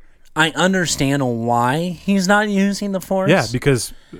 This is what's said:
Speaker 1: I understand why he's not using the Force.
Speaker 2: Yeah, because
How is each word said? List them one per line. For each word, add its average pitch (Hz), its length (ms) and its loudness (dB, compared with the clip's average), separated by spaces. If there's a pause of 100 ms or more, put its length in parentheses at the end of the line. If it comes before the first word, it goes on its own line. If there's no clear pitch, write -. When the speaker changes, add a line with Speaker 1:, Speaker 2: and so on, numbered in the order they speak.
(340)
Speaker 1:
I 156 180 2
understand 143 960 0
why 123 440 0
he's 190 360 -2
not 208 220 2
using 196 460 -2
the 185 80 -6
Force. 190 280 -2
Speaker 2:
Yeah, 160 220 4
because 127 420 0 (260)